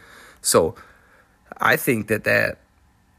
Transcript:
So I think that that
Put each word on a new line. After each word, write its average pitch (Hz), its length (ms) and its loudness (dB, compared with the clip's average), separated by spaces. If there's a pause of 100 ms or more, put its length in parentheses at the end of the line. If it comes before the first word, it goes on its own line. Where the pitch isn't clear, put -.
(400)
So 85 340 2 (840)
I - 180 2
think 110 320 -2
that 104 160 -2
that 110 360 -2 (580)